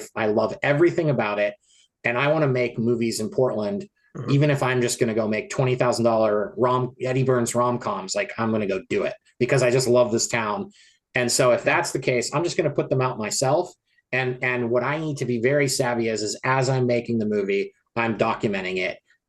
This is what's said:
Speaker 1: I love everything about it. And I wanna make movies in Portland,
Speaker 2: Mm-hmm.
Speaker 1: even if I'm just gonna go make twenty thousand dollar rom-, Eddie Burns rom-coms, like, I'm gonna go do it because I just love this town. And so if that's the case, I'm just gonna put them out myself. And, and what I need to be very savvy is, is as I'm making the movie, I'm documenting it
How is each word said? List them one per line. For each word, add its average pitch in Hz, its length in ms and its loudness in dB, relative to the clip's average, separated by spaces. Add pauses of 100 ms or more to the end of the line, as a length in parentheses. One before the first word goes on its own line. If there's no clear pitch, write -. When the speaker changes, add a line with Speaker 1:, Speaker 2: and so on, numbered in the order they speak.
(160)
Speaker 1:
I 110 120 0
love 110 360 0
everything 156 460 2
about 107 280 0
it. 104 160 0 (500)
And 120 140 -2
I 143 140 2
wanna 156 160 2
make 123 320 0
movies 113 400 0
in 107 100 -4
Portland, 107 580 -2 (280)
Speaker 2:
Mm-hmm. 131 160 -6
Speaker 1:
even 143 180 4
if 139 140 0
I'm 127 180 2
just 117 160 0
gonna 113 160 0
go 110 140 0
make 107 220 -2
twenty 127 260 0
thousand 117 300 2
dollar 107 500 2
rom-, 123 460 0
Eddie 127 220 0
Burns 120 300 0
rom-coms, 120 600 -2
like, 101 220 -4
I'm 113 120 -2
gonna 110 160 0
go 95 140 -2 (100)
do 101 140 0
it - 100 -4 (260)
because 123 220 2
I 123 100 4
just 123 180 2
love 120 200 6
this 113 200 -2
town. 104 420 -4 (440)
And 123 140 0
so 123 220 4
if 117 140 2
that's 160 260 0
the - 80 -2
case, 123 340 -2
I'm 165 120 0
just 170 100 -4
gonna 156 140 0
put 143 200 -2
them 131 120 0
out - 160 -2
myself. 131 560 0 (400)
And, 127 280 -2
and 123 280 0
what 123 160 0
I 147 140 -2
need 156 180 -6
to 131 80 -4
be 117 160 -2
very 143 260 2
savvy 120 400 -2
is, 107 160 -2
is 104 220 -6
as 131 240 2
I'm 127 180 2
making 117 320 0
the 107 60 0
movie, 98 480 -2 (240)
I'm 113 200 0
documenting 98 600 -2
it - 220 -4 (300)